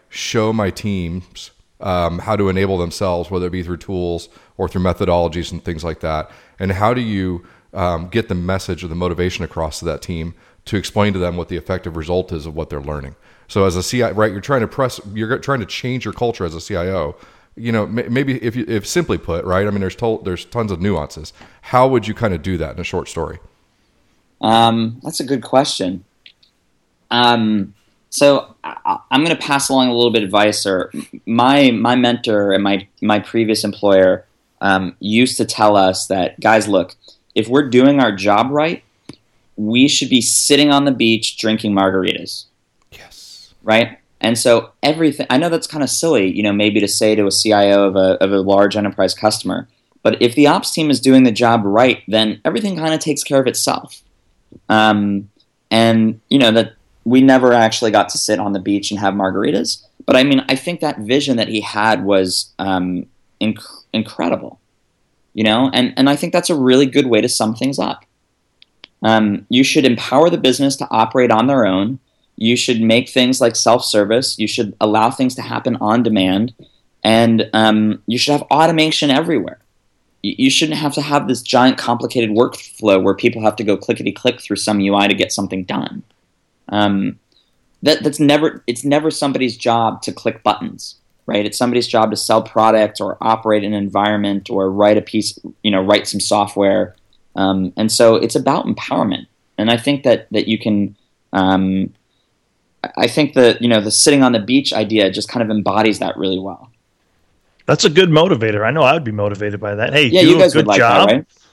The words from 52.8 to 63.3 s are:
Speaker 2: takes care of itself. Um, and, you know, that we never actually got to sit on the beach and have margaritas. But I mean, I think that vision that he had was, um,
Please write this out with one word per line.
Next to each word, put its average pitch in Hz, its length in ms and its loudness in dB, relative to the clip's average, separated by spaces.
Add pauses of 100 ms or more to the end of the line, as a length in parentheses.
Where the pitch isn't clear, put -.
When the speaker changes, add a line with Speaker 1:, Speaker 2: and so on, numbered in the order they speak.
Speaker 2:
takes 151 260 -4
care 139 160 2
of 131 60 -2
itself. - 560 -6 (640)
Um, 104 640 2 (400)
and, 113 580 2
you 139 100 2
know, 120 140 4
that 113 220 0 (300)
we 127 160 4
never 131 320 6
actually 113 380 2
got 101 200 2
to - 80 -6
sit - 200 -2
on 101 140 -4
the 98 80 -4
beach 101 320 -4
and 101 80 -6
have 98 140 0
margaritas. 101 680 -2 (240)
But 127 80 2
I 127 80 4
mean, 135 260 2
I 139 60 0
think 175 260 -6
that 151 180 -4
vision 127 400 0
that 107 100 -2
he 110 120 -4
had 104 440 0
was, 95 560 0
um, 90 460 -2 (340)